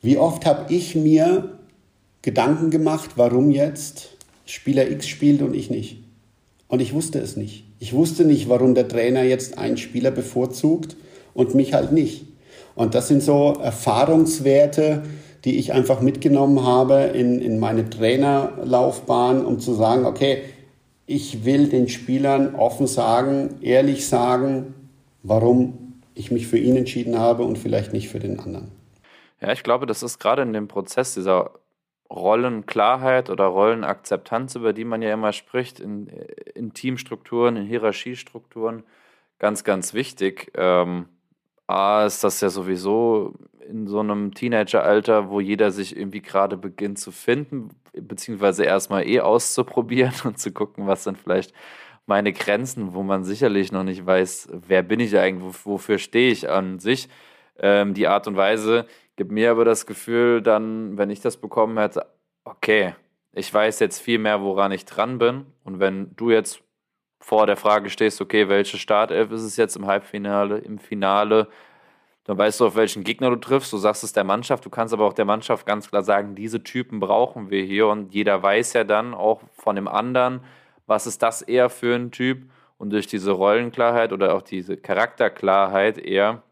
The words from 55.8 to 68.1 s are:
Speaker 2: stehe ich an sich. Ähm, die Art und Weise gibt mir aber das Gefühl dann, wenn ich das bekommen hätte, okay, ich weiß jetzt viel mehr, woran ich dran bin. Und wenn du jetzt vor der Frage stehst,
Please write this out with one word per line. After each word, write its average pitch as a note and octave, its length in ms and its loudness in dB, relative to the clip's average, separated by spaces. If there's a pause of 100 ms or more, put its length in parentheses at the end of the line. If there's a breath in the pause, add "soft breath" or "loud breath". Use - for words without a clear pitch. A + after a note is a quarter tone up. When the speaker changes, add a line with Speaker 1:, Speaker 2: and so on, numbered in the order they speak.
Speaker 2:
stehe A#2+ 340 2
ich D#2+ 180 -4
an F#2 300 -2
sich. B2+ 280 -4 (480 soft breath)
Ähm, G2+ 380 2
die G2 140 0
Art G2+ 180 0
und G2+ 100 -4
Weise A2 500 2 (340 soft breath)
gibt F#2 120 -6
mir A2 180 2
aber A#2 160 4
das A2+ 180 2
Gefühl A#2 560 0
dann, A2 560 0
wenn G2+ 140 -2
ich G#2 100 -8
das - 160 -4
bekommen A2 400 -2
hätte, G#2 300 -2 (380)
okay, G#2 500 0 (380)
ich - 200 -10
weiß G#2+ 280 2
jetzt G2+ 200 -2
viel A#2 180 -2
mehr, G#2+ 220 0
woran G2 320 0
ich F#2+ 140 -8
dran A#2+ 320 -4
bin. B2 260 0 (180)
Und F#2 160 -12
wenn F#2+ 380 -4
du A#2 140 -2
jetzt A2 320 0 (580)
vor G#2+ 260 2
der G2+ 120 0
Frage G#2 320 0
stehst, G#2+ 320 -2